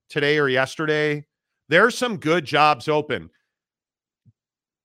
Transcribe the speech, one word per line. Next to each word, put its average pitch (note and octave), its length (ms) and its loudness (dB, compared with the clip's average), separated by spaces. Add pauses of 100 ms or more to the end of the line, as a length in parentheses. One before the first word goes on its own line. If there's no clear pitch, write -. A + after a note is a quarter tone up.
today D3 300 0
or C#3+ 100 2
yesterday. D3 800 -2 (420)
There's G3+ 280 4
some A#3+ 200 -4
good D#3 280 0
jobs D3 440 2
open. D3 420 -4 (1500)